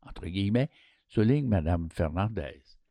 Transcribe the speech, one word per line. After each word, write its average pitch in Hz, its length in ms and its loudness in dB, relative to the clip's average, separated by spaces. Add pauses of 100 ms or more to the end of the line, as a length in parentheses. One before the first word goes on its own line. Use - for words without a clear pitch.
entre - 240 -14
guillemets, 101 440 0 (380)
souligne 131 400 2
Madame 85 420 0
Fernandez. 85 720 -4 (280)